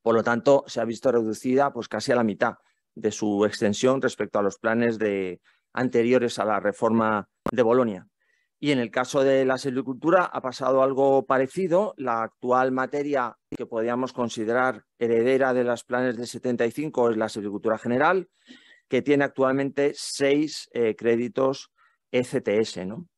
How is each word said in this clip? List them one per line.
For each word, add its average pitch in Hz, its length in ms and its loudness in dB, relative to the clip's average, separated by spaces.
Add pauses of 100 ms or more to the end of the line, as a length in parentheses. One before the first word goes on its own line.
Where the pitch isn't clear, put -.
Por 113 140 2
lo 110 80 2
tanto, 120 440 4
se 117 140 -4
ha 113 40 0
visto 117 260 -2
reducida, 123 600 0
pues, 117 160 -10
casi 107 240 -4
a 120 40 4
la 120 80 2
mitad 107 320 0 (400)
de 110 160 -2
su 104 340 0
extensión 113 560 0
respecto 107 380 -4
a - 20 0
los 98 160 -2
planes 113 400 0
de, 98 420 -2 (340)
anteriores 120 680 2
a 104 60 -2
la 104 140 0
reforma 110 680 0 (240)
de 120 120 0
Bolonia. 113 440 0 (520)
Y 147 120 -2
en 131 80 2
el 117 120 -4
caso 131 320 0
de 135 200 4
la 131 140 2
silvicultura 135 680 0
ha - 180 -6
pasado 131 420 0
algo 135 420 2
parecido. 170 720 0
La 117 260 -2
actual 127 480 0
materia 131 680 -4 (120)
que - 160 -8
podríamos 120 480 -4
considerar 120 720 -2 (120)
heredera 123 560 2
de 123 120 0
los 120 180 -2
planes 123 320 -2
de 120 100 -10
setenta 120 400 -4
y 113 60 -2
cinco 131 380 0
es 110 80 0
la 110 100 0
silvicultura 104 500 -4
general, 156 520 0 (580)
que 123 140 0
tiene 143 240 4
actualmente 135 680 0
seis, 143 800 -2
eh, 113 220 0
créditos 120 760 0 (400)
E 123 120 0
C 127 160 -4
T 107 200 0
S, 92 260 -4
¿no? 127 220 -12 (100)